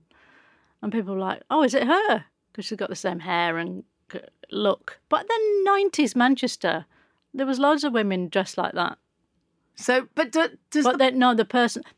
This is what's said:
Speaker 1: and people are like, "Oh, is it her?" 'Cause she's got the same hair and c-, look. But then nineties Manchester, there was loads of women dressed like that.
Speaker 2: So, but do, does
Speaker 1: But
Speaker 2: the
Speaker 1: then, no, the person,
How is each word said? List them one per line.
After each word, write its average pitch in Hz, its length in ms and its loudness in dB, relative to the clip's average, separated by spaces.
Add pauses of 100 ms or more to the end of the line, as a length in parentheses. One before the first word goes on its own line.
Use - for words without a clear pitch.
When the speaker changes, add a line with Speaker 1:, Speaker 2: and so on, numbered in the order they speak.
(800)
Speaker 1:
and 214 100 -6
people 196 240 -4
are 190 40 -4
like, 190 320 -6
"Oh, 302 120 4
is 240 100 2
it 240 140 2
her?" 330 380 2 (280)
'Cause 202 120 -12
she's 214 120 -10
got - 120 -6
the - 60 -10
same 175 240 -6
hair 170 380 -2
and 180 260 -8 (280)
c-, - 80 -12 (300)
look. - 500 -2 (100)
But 311 180 0
then 427 380 0
nineties 392 500 2
Manchester, 240 680 0 (480)
there 269 120 -4
was 262 140 -2
loads 285 240 2
of 277 100 -2
women 190 360 0
dressed - 280 -2
like 180 160 -2
that. - 240 -4 (800)
Speaker 2:
So, 254 400 0
but 294 160 -2
do, 320 160 2 (240)
does 302 120 2
Speaker 1:
But 254 100 4
Speaker 2:
the 254 40 -4
Speaker 1:
then, 262 220 2
no, 247 160 6
the 214 100 2
person, 240 380 0 (140)